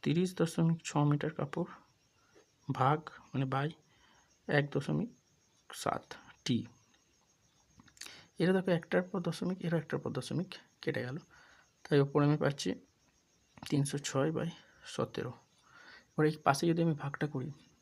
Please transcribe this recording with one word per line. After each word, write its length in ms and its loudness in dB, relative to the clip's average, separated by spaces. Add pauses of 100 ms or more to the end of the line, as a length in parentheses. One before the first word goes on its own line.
তিরিশ 360 2
দশমিক 400 2 (100)
ছ 20 -10 (200)
মিটার 280 0
কাপড়, 320 -4 (1080)
ভাগ 200 4 (340)
মানে 220 0
by 140 0 (800)
এক 160 4 (100)
দশমিক 360 -2 (720)
সাত 220 -2 (400)
টি। 140 0 (1800)
এটা 160 4
দেখো 220 0
একটার 300 0
পর 100 -4 (100)
দশমিক, 380 -4
এরও 160 0
একটার 200 -4
পর 160 -4
দশমিক 320 -4 (320)
কেটে 240 -2
গেল, 100 -8 (680)
তাই 200 4
ওপরে 240 2
আমি 140 4
পাচ্ছি 280 0 (1000)
তিনশো 280 0 (120)
ছয় 280 0
by 120 -4 (460)
সতেরো। 380 -4 (800)
এবার 200 0
এই 40 -6 (120)
পাশে 240 2
যদি 160 2
আমি 160 4
ভাগটা 320 -4
করি 160 -4 (320)